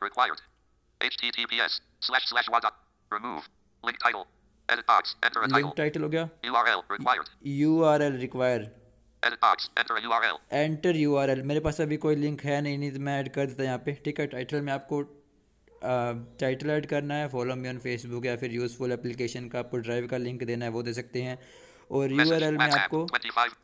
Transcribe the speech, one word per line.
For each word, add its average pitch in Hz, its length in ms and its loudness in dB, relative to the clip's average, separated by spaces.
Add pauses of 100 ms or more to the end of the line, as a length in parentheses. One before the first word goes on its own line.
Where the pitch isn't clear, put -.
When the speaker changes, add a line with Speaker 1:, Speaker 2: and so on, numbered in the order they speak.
Speaker 1:
required। 113 320 0 (600)
H - 140 -4
T 120 140 -4
T 117 220 -4
P 117 60 0 (100)
S - 120 -4 (220)
slash 127 300 0
slash 117 200 2
one 117 120 2
dot 107 80 0 (400)
remove। 104 360 -6 (400)
Link 120 80 -4 (100)
title। 107 180 0 (440)
Edit 117 220 0
box। - 240 6 (100)
Enter 117 140 0
a 110 80 2
Speaker 2:
Link 135 100 4
Speaker 1:
title। - 220 0
Speaker 2:
title 151 220 0
हो 151 80 -2
गया। 160 200 -2 (160)
Speaker 1:
U 123 60 -2
R 117 160 4
L 98 160 4 (140)
required। 113 320 0 (160)
Speaker 2:
यू 151 380 4
आर 151 180 6
एल 135 260 0
required। 127 400 0 (580)
Speaker 1:
Edit 117 180 0
box। 98 260 4 (100)
Enter 117 220 0
a 113 40 -8
U 117 60 -2
R 113 120 4
L। 92 140 0 (160)
Speaker 2:
Enter 156 420 2
यू 147 200 4
आर 135 140 2
एल। 135 120 0
मेरे 143 180 0
पास 156 220 0
अभी 151 160 0
कोई 151 180 2
लिंक 147 280 -2
है 143 180 0
नहीं, 143 160 -2
नहीं 143 140 -4
तो 135 80 -8
मैं 139 200 -2
ऐड 135 140 -6
कर 139 120 0
देता 135 180 -4
यहाँ 127 140 -2
पे, 143 280 -6
ठीक 147 140 -4
है। 147 80 0
टाइटल 135 340 -4
में 143 120 -2
आपको, 143 280 -4
आ, 143 40 -6 (1300)
टाइटल 131 300 0
ऐड 151 160 0
करना 143 280 -2
है, 147 160 -2
follow 127 280 -2
me 127 160 -6
on - 120 -12
Facebook 120 400 -4
या 120 100 0
फिर 120 160 -4
यूज़फुल 123 400 -2
एप्लीकेशन 120 580 -4
का 123 100 -4
आपको 120 180 -4
ड्राइव 120 300 -2
का 123 100 -4
लिंक 123 260 -4
देना 120 220 -2
है, 117 60 -2
वो 117 120 -4
दे 117 100 -4
सकते 123 280 -6
हैं। 127 180 -6 (520)
और 139 160 2
Speaker 1:
Message 143 200 4
Speaker 2:
यू 165 60 4
आर 156 100 4
एल 156 80 2
में 156 60 0
Speaker 1:
WhatsApp 127 260 4
Speaker 2:
आपको 156 300 0
Speaker 1:
twenty 120 240 -2
five। 120 260 2